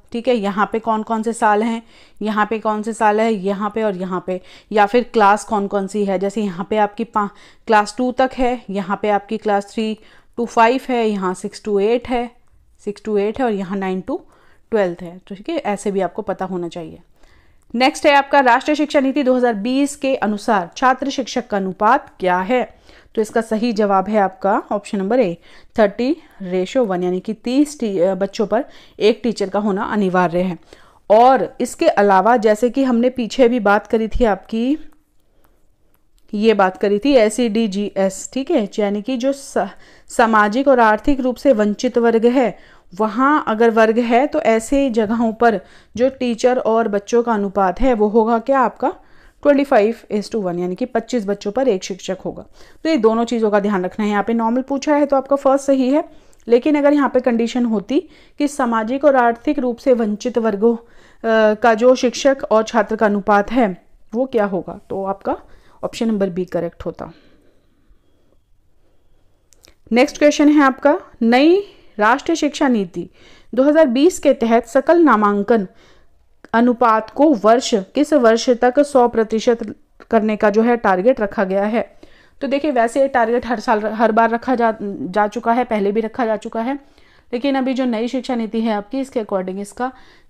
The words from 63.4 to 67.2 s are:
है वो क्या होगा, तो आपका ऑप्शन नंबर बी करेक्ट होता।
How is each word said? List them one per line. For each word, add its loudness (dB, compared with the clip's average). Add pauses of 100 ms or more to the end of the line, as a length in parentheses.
है -2 (280)
वो -2
क्या 0
होगा, -6 (100)
तो -6
आपका -6 (480)
ऑप्शन -6
नंबर -2
बी -6
करेक्ट -8
होता। -12 (2750)